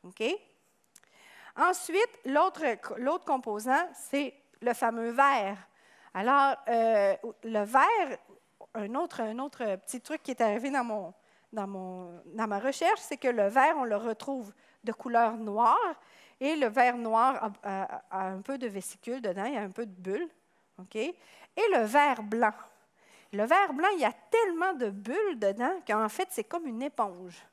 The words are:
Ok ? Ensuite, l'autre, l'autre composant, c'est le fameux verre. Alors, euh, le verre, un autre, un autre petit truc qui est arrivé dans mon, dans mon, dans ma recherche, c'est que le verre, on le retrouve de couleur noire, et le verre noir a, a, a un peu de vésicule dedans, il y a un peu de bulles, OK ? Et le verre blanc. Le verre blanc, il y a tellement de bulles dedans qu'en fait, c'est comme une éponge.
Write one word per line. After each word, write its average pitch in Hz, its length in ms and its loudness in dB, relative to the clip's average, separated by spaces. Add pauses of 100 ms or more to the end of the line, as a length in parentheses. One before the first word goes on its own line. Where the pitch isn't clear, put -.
Ok ? 180 180 -14 (1300)
Ensuite, 359 680 0
l'autre, 311 400 2 (320)
l'autre 294 260 -2
composant, 254 720 0
c'est 277 400 -4 (260)
le 226 140 0
fameux 233 380 -2
verre. 233 460 4 (560)
Alors, 269 440 4 (100)
euh, 226 480 4 (280)
le 220 200 0
verre, 277 540 4 (560)
un 220 220 -6
autre, 330 260 -4
un 226 180 -4
autre 233 380 -6
petit - 240 -12
truc 302 220 -8
qui 269 80 -8
est 240 100 -2
arrivé 233 300 0
dans 269 120 0
mon, 208 300 -6 (400)
dans 202 140 -6
mon, 185 580 -12
dans 220 220 -6
ma 202 120 -2
recherche, 330 400 0
c'est - 160 -8
que 254 140 -2
le 214 180 2
verre, 269 300 4
on 254 80 -2
le 214 100 -2
retrouve 226 560 -6 (320)
de 220 80 -4
couleur 233 460 0
noire, 220 580 2 (440)
et 294 160 0
le 277 120 2
verre 247 300 4
noir 226 540 2 (120)
a, 196 180 -6
a, - 200 -8 (100)
a 190 160 -4
un 190 140 -8
peu 269 180 -8
de 247 80 -6
vésicule 226 540 -8
dedans, 196 240 -4
il 277 100 -4
y - 20 -4
a 202 40 -4
un 190 100 -8
peu 226 160 -8
de 196 40 -16
bulles, 190 380 -6 (500)
OK ? 185 160 -18
Et 277 200 -4 (580)
le 262 60 6
verre 254 420 4
blanc. 214 320 0 (800)
Le 208 100 0
verre 330 300 4
blanc, 320 220 0
il 320 60 -2
y 226 40 2
a - 80 0 (160)
tellement 370 440 2
de 240 180 -2
bulles 254 480 -4
dedans 240 480 0
qu'en 214 220 0
fait, 370 200 -4
c'est 220 140 -6
comme 339 240 -6
une 233 160 -6
éponge. 185 680 -6